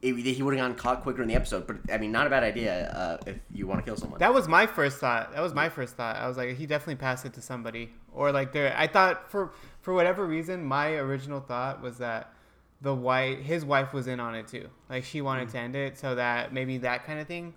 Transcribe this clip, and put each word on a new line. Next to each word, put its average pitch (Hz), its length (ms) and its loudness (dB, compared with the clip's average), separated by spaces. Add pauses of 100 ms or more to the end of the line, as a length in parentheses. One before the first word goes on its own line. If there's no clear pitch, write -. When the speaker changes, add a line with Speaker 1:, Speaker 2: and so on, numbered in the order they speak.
Speaker 1:
it, 127 120 4
he 127 280 0
would 139 120 2
have 131 80 0
gotten 123 140 -2
caught 123 240 0
quicker 127 220 -2
in 113 40 0
the 113 80 2
episode, - 300 2
but, 104 120 -6 (140)
I 110 60 0
mean, 107 140 -2
not 127 160 4
a - 20 2
bad 131 140 6
idea, 104 480 0
uh, 82 340 -2
if 98 140 -8 (120)
you 98 140 -6
wanna 95 160 0
kill 113 160 -6
someone. - 220 -8
Speaker 2:
That 214 140 8
was 240 140 4
my 180 200 8
first 143 320 0
thought. 117 340 0
That 147 80 -2
was 165 140 -2
my 151 140 4
first 131 280 -6
thought. 113 200 -4
I 117 100 -2
was 127 100 -4
like, 127 180 -4
"He 147 120 -8
definitely 147 300 -2
passed 131 280 -4
it 123 80 -10
to 117 80 -16
somebody." 117 500 -8 (220)
Or, 143 180 2
like, 135 220 0
there, 139 240 2
I 151 80 4
thought, 185 460 4
for, 196 200 -2 (300)
for 185 140 -2
whatever 180 300 4
reason, 165 380 -2
my 143 300 2
original 139 480 -2
thought 131 400 -4
was 123 160 -8
that 117 340 -4 (500)
the 139 140 0
wife, 131 440 2
his 151 260 -2
wife 135 260 4
was 131 160 -4
in 127 140 -4
on 117 140 -4
it, 110 120 -8
too. - 220 -12 (180)
Like, 127 160 -6
she 151 160 -8
wanted 131 300 -2
Speaker 1:
Mm. - 20 -12
Speaker 2:
to 131 80 -8
end 123 160 -6
it, 139 220 -4
so 131 180 -4
that 120 380 0
maybe 131 240 -2
that 123 280 -2
kind 151 140 -8
of 151 80 -10
thing. 170 300 -10